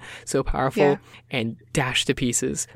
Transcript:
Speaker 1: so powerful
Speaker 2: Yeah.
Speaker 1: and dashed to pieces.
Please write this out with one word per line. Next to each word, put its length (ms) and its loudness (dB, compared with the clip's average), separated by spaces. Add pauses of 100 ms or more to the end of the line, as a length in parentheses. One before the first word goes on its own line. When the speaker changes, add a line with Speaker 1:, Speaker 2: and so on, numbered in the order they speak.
(240)
Speaker 1:
so 180 0
powerful 420 2
Speaker 2:
Yeah. 140 4 (340)
Speaker 1:
and 260 -4 (160)
dashed 340 0
to 80 4
pieces. 500 -2 (100)